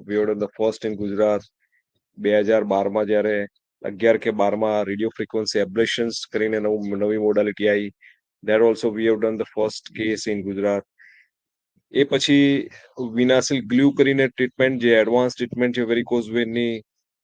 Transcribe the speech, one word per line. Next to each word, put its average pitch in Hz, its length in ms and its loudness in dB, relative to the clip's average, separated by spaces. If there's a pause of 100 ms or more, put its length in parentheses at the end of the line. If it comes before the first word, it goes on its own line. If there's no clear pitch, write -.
we 104 160 0
are 107 120 0
the 104 120 -4 (140)
first 110 280 -2
in 101 100 -6
Gujarat. 104 400 0 (800)
બે 104 220 2
હજાર 107 240 2
બાર 98 260 0
માં 104 160 -2
જ્યારે 104 400 0 (360)
અગિયાર 110 360 2
કે 113 140 -2
બાર 101 240 0
માં 107 280 0
રેડિયો 101 260 -4
ફ્રીક્વન્સી 110 500 -4
એબ્લેશન્સ 113 540 -2 (200)
કરીને 110 260 -2
નવું, 104 380 -2
નવી 104 200 0
મોડાલિટી 104 500 0
આવી, 104 240 0 (540)
that 107 120 2
also 113 280 2
we 110 160 -4
have 113 180 2
done 110 200 -2
the 107 220 -6
first 107 400 -6
case 107 320 -4
in 98 120 -6
Gujarat. 101 360 -2 (1120)
એ 131 120 2
પછી 139 640 2 (460)
વિનાશિલ 127 540 2
ગ્લુ 135 240 4
કરીને 139 360 2
ટ્રીટમેન્ટ, 127 540 -2
જે 117 120 4
એડવાન્સ 120 440 4
ટ્રીટમેન્ટ 123 400 -2
છે 123 40 -2
વેરિકોઝ 117 480 -2
વેઇનની, 117 520 -2 (420)